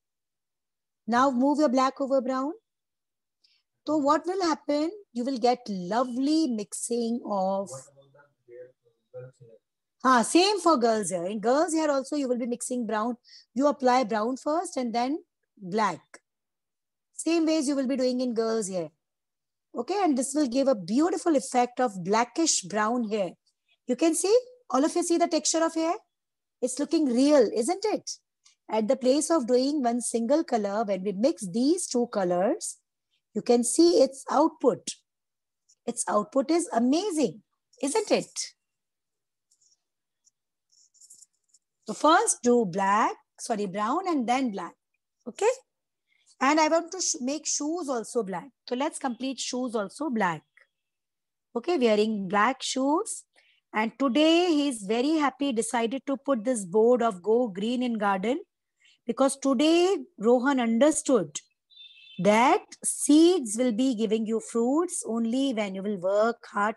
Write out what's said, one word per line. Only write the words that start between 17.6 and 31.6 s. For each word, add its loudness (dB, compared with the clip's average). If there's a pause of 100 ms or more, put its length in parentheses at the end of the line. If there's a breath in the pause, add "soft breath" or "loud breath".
you -2
will -2
be -2
doing -2
in -4
girls -2
here. -6 (840)
Okay, -4
and 2
this -4
will 2
give 0
a 4
beautiful 0
effect 0
of -2
blackish 0
brown -2
hair. -4 (560)
You -2
can 2
see, 2 (320)
all 2
of -2
you 2
see 0
the 2
texture 0
of -2
hair? -2 (640)
It's -4
looking 0
real, 4
isn't -2
it? -4 (600 soft breath)
At 0
the 2
place 0
of 2
doing 0
one -2
single 0
color, -2
when -4
we -4
mix -2
these 0